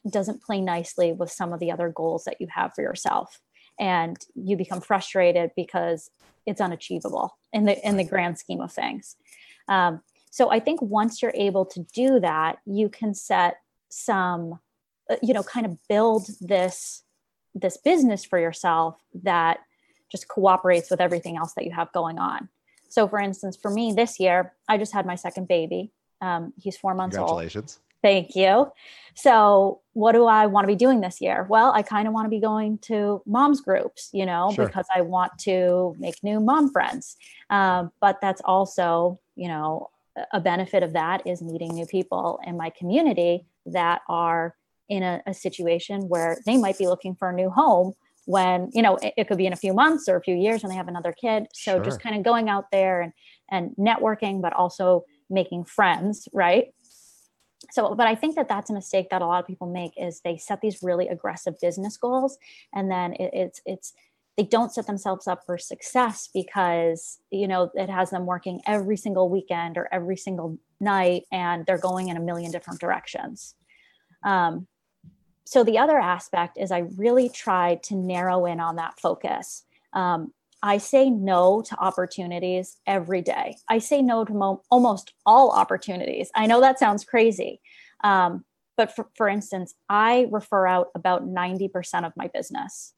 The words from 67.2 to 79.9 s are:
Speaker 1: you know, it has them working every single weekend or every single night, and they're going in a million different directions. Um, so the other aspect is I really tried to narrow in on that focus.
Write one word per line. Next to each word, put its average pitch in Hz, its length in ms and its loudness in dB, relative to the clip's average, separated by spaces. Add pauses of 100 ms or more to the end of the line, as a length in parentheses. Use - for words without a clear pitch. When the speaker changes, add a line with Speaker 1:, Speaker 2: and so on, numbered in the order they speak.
Speaker 1:
you 202 160 -4
know, 180 260 0
it 190 160 -4
has 185 220 -2
them 180 160 -4
working 180 400 -6
every 208 300 0
single 185 300 0
weekend 175 500 -4
or 175 140 -4
every 180 260 -4
single 170 420 -8 (200)
night, 190 520 2
and 175 340 -4
they're 185 140 0
going 185 300 -4
in 170 80 -6
a 165 40 -6
million 170 300 -6
different 175 280 -12
directions. - 760 -8 (680)
Um, 180 440 0 (800)
so 247 180 4
the 220 160 4
other 294 180 4
aspect 180 640 -2
is 190 120 -4
I 175 80 0 (180)
really 240 320 4
tried 180 540 0
to 202 120 -6
narrow 180 500 0
in 170 140 -4
on 165 160 -4
that 165 240 -8
focus. - 640 -4 (300)